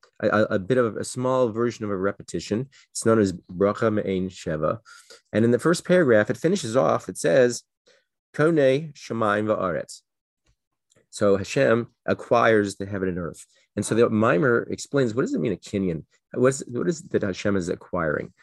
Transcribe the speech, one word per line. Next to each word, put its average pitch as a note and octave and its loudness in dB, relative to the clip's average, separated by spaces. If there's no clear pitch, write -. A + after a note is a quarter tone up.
a, A2 0
a, G#2+ 4
a G#2+ 0
bit G2 0
of A#2 0
a G2+ -6
small B2+ -2
version A2+ -4
of G#2+ -6
a G2+ -4
repetition. G2 -6
It's - -6
known A2+ 4
as F#2+ 2
Bracha G2 -2
Me'ein F#2+ -2
Sheva. D#2 -4
And A2 2
in A#2 4
the A#2+ 2
first E3+ 0
paragraph, C3 4
it A#2+ -4
finishes E3 -2
off, C3 0
it - -10
says, B2+ 2
"Konei D3 2
Shamayim G#2+ -2
Va'aretz." F#2 -4
So G2+ 2
Hashem A#2 0
acquires A2 2
the G2 -10
heaven F#2+ -4
and F2 -4
earth. E2 -10
And G#2 -4
so A#2 -2
the A#2 4
Mimer A#2 2
explains, B2+ -2
what A#2+ -2
does B3 -2
it B3 -4
mean, C3+ -2
a - -4
kinyan? F2+ -4
What B2 4
is, C3+ -6
what B2 -4
is E3+ -4
that G2+ 0
Hashem G2+ -2
is F2 -2
acquiring? D#2+ -6